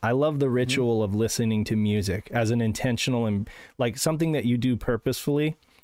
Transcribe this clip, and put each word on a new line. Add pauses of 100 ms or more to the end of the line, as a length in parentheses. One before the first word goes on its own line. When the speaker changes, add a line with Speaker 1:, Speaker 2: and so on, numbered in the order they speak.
Speaker 1:
I
love
the
Speaker 2:
Mm-hmm.
Speaker 1:
ritual
of
listening
to
music
as
an
intentional
and, (300)
like,
something
that
you
do
purposefully, (280)